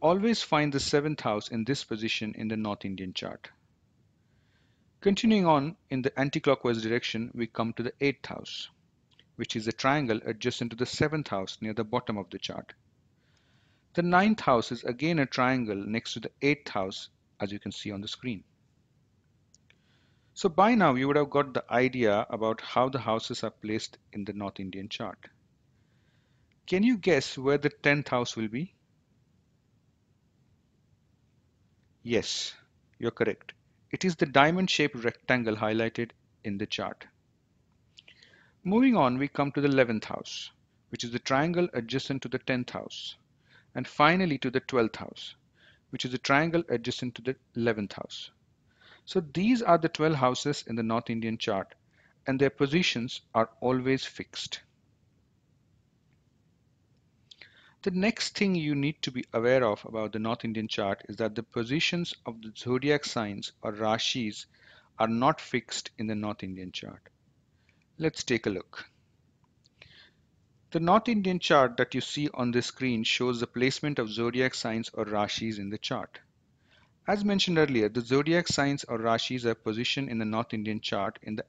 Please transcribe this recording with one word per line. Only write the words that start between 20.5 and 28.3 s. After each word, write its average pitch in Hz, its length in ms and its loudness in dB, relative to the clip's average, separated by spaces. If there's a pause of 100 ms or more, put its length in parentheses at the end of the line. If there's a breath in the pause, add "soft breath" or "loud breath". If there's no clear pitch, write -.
now 175 180 6
you 131 140 2
would 143 80 2
have 147 160 2
got 139 240 2
the 127 120 -2
idea 120 640 2
about 110 320 -2
how 127 280 2
the 131 100 -4
houses 110 440 -4
are 110 60 -6
placed - 480 -6 (160)
in 104 100 -8
the 101 100 -8
North 101 260 -8
Indian 95 280 -10
chart. 101 300 -10 (1500)
Can 185 160 2
you 247 120 6
guess 160 440 2
where 139 180 4
the 143 140 0
tenth 147 380 2
house 123 260 0